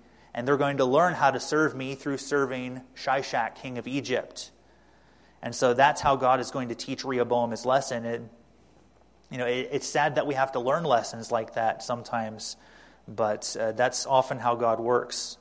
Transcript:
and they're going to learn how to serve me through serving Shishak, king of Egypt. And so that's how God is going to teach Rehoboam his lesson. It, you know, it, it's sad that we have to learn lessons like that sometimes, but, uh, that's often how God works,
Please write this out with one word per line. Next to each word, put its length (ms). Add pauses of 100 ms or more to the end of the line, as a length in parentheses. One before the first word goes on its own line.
(320)
and 140
they're 100
going 200
to 80
learn 300
how 180
to 80
serve 340
me 220
through 220
serving 640 (120)
Shishak, 640
king 220
of 100
Egypt. 640 (880)
And 120
so 200
that's 260
how 160
God 240
is 100
going 180
to 60
teach 300
Rehoboam 460
his 160
lesson. 380
It, 180 (1080)
you 80
know, 80
it, 260
it's 160
sad 260
that 120
we 80
have 180
to 80
learn 240
lessons 480
like 220
that 280
sometimes, 720 (520)
but, 500
uh, 140
that's 340
often 320
how 160
God 240
works, 640